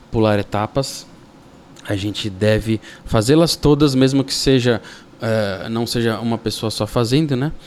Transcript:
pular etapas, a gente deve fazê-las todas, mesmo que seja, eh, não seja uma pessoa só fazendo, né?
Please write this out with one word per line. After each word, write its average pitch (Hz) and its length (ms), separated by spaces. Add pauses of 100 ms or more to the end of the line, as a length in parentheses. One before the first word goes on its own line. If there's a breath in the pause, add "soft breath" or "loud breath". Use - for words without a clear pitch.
pular 107 300
etapas, 107 640 (840)
a 104 80
gente 101 360
deve 107 500 (240 loud breath)
fazê-las 139 500
todas, 147 380
mesmo 131 300
que 135 100
seja, 123 480 (400 loud breath)
eh, 104 480
não 113 160
seja 117 340
uma 117 160
pessoa 110 360
só 107 160
fazendo, 131 480
né? 139 160 (160 loud breath)